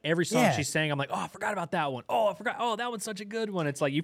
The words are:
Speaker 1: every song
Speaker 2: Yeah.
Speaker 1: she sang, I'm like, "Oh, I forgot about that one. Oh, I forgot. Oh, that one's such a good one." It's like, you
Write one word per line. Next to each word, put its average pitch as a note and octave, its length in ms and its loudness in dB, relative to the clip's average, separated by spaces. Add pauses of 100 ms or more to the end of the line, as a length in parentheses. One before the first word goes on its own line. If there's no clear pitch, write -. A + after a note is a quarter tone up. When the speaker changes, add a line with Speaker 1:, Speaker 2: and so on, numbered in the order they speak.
Speaker 1:
every E3 200 2
song A#3+ 200 4
Speaker 2:
Yeah. E3+ 80 6
Speaker 1:
she D3+ 100 0
sang, D#3 300 0
I'm C#3 60 0
like, C#3 140 -4
"Oh, F#3 60 -4
I F3 80 -2
forgot G#3 260 -6
about F3+ 200 -4
that D3+ 200 0
one. A#2+ 160 -8
Oh, A3 200 4
I F#3 60 0
forgot. G3+ 260 -4
Oh, A3+ 160 0
that A#3 120 -4
one's A#3 160 -6
such G#3 160 -8
a G#3+ 40 -10
good G#3+ 260 -4
one." F3 160 0
It's C#3+ 140 -2
like, C#3+ 120 2
you D#3 120 2